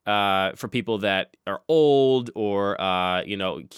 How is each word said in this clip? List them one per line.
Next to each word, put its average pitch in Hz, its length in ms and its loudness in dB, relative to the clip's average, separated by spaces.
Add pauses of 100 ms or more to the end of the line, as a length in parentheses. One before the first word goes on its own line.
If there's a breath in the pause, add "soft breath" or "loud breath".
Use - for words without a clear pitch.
uh, 98 500 2
for - 120 -10
people 110 320 -2
that 98 360 -2 (120)
are 98 200 -6
old 135 680 4
or, 101 440 -2
uh, 92 440 0
you 101 120 -6
know, 95 220 -4
you 69 100 -14 (100)